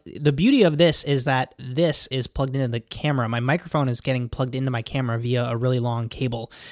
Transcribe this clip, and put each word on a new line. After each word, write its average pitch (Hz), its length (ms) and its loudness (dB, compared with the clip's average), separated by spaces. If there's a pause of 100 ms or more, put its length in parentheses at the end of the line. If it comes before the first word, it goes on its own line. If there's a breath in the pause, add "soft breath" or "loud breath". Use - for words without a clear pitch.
the 147 260 0
beauty 214 320 6
of 160 140 4
this 165 260 4
is 135 220 0
that 131 340 0
this 135 480 0
is 131 200 -4
plugged 135 280 -2
into 135 140 0
the 117 100 -2
camera. 131 480 -2
My 117 140 -2
microphone 143 480 0
is 120 100 -2
getting 123 300 -2
plugged 131 260 -4
into 131 160 -2
my 120 100 -2
camera 120 360 -2
via 120 280 0
a 120 120 -2
really 127 220 2
long 117 280 -2
cable. 117 440 -6 (200 loud breath)